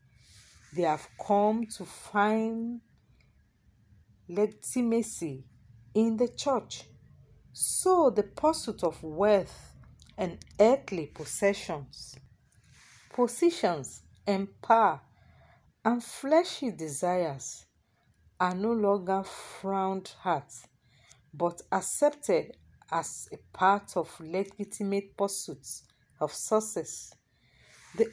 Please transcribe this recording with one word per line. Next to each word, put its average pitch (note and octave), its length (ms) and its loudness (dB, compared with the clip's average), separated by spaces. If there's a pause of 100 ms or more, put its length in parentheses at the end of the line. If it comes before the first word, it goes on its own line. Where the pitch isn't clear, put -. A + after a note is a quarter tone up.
(760)
they F3 80 -2
have D3+ 260 0 (180)
come G#3+ 380 4
to G3+ 220 -10
find A3 960 -2 (1500)
legitimacy G#3+ 1160 -2 (480)
in A3 240 4
the A#3+ 100 2
church. - 560 -4 (720)
So F4 560 4
the G3+ 120 4
pursuit D4+ 600 -2
of E3 180 -2
wealth F#3 680 0 (460)
and F3 260 -6 (160)
earthly G#3 460 4
possessions, - 1120 -4 (1000)
positions A3+ 880 0 (240)
and G3 220 0 (120)
power G#3 400 4 (840)
and A#3+ 180 2
fleshy D4 640 0
desires D#3+ 960 -4 (720)
are F3+ 160 0
no G#3 200 0
longer G3 480 2
frowned F#3+ 880 -4 (100)
at, D#3+ 300 -2 (800)
but E3+ 300 -4 (100)
accepted F#3+ 840 0 (320)
as - 420 -6
a G3+ 60 -12 (180)
part G3 400 2
of E3 240 -4
legitimate G3 960 -6
pursuits - 680 -6 (340)
of D3+ 140 -4
success. - 840 -4 (840)
The A3 140 2